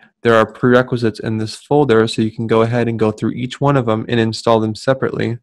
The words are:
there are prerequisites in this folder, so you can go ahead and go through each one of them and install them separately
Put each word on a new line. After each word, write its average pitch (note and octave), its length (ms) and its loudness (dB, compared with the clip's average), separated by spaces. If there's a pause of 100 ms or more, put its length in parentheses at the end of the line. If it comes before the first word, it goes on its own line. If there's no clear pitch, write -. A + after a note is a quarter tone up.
(220)
there A#2 120 4
are A2 160 4
prerequisites B2 680 0
in A2+ 160 -6
this A2 180 -6
folder, A2+ 540 2
so - 120 -6
you A2 120 -2
can A2+ 160 -8
go A2+ 140 4
ahead A#2 260 0
and A2+ 100 -6
go A2 140 0
through A2 200 -4
each B2 280 -10
one C#3 160 2
of B2 100 0
them A2 220 -2
and A#2+ 100 -2
install A2+ 400 0
them A2 160 -2
separately A#2 680 -4